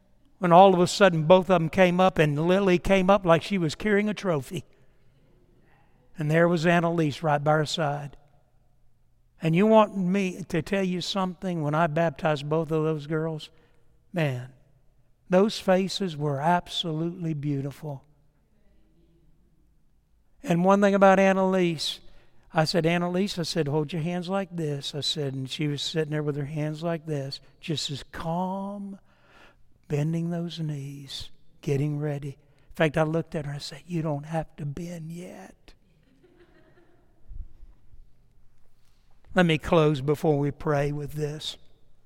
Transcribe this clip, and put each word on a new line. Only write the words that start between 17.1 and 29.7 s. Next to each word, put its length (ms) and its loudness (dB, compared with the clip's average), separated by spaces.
beautiful. 680 -6
And 240 2
one 160 6
thing 140 4
about 240 6
Annalise, 800 0
I 140 2
said, 220 0
"Annalise," 500 0
I 60 -4
said, 240 -2
"hold 260 -2
your 80 -4
hands 260 -4
like 240 -4
this." 440 -6
I 60 -6
said, 340 -4
and 120 -6
she 200 -4
was 160 -4
sitting 260 -2
there 140 -2
with 120 -2
her 100 -6
hands 360 -6
like 240 -4
this, 340 -8
just 320 -6
as 200 -8
calm, 840 -8